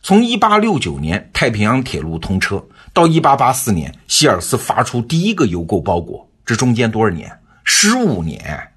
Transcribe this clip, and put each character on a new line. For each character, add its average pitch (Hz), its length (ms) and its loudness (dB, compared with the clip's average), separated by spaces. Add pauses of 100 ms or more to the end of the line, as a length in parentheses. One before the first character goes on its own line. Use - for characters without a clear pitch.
从 202 200 6
一 240 140 0
八 208 220 4
六 208 200 2
九 71 220 -6
年 80 320 -4
太 135 180 0
平 104 140 -2
洋 123 180 2
铁 123 200 -6
路 82 180 -6
通 95 180 -2
车 98 240 -2 (300)
到 170 160 4
一 160 140 4
八 139 160 4
八 131 160 2
四 - 180 -2
年 73 240 -4 (140)
希 - 180 4
尔 92 140 2
斯 - 160 -2
发 - 260 -2
出 120 180 -2
第 160 200 -2
一 214 120 0
个 165 120 0
邮 87 180 -4
购 87 160 -2
包 87 220 -2
裹， - 280 -14 (160)
这 113 100 -2
中 120 200 0
间 113 160 0
多 110 140 0
少 101 40 2
年？ 82 220 -8 (320)
十 202 300 2
五 180 280 0
年。 76 560 -8